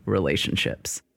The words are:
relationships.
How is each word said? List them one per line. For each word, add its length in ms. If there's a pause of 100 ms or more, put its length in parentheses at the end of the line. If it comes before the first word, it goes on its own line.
relationships. 1000 (140)